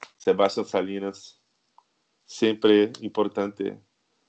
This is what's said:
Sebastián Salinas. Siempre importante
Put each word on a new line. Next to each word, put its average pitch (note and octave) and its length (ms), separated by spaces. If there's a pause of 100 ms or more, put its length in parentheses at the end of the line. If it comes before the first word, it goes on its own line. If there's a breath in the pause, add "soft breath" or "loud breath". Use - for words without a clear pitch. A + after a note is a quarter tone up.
(160)
Sebastián G2 500
Salinas. G2 720 (840)
Siempre G#2+ 640 (100)
importante G2+ 760 (500)